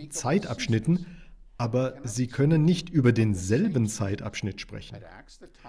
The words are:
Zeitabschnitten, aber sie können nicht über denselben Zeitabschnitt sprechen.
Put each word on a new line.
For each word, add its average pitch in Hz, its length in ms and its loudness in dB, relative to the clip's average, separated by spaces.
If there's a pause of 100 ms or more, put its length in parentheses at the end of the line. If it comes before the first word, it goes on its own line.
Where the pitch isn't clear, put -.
(100)
Zeitabschnitten, 143 960 0 (540)
aber 127 360 -2 (100)
sie 120 240 -2
können 151 360 4
nicht 160 260 2
über 123 220 6
denselben 113 760 2
Zeitabschnitt 104 720 -6
sprechen. - 380 -14 (720)